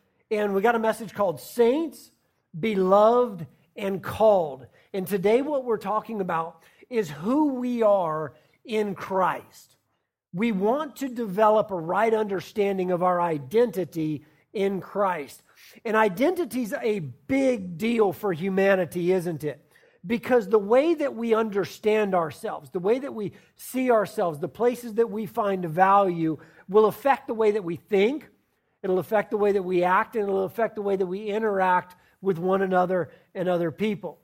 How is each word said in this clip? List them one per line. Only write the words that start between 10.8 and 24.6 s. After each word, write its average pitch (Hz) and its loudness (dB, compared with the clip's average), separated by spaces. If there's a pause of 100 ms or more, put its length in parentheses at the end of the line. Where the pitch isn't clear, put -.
to 269 -6
develop 214 2
a 196 -6
right 180 0
understanding 196 -2
of 175 0
our 180 2
identity 165 -2 (280)
in 196 -2
Christ. 180 -4 (420)
And 214 0
identity's 226 0
a 226 -2
big 196 -2
deal 214 2
for 196 -4
humanity, 185 2
isn't 165 -2
it? 143 -8 (440)
Because 233 0
the 214 4
way 254 2
that 277 -4
we 226 0
understand 208 0
ourselves, 160 -4
the 185 -6
way 202 0
that 262 -8
we 214 -8 (240)
see 254 -4
ourselves, 190 0
the 160 -6
places 240 -4